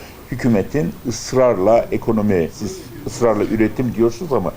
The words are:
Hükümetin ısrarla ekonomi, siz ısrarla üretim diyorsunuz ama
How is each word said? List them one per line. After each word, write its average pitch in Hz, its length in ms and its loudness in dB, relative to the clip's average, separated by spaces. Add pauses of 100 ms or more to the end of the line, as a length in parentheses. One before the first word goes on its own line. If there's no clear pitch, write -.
(320)
Hükümetin 143 600 0 (180)
ısrarla 113 680 2 (140)
ekonomi, 104 600 0
siz 101 240 -8 (300)
ısrarla 107 360 0
üretim 110 520 0
diyorsunuz 117 380 0
ama 92 240 -2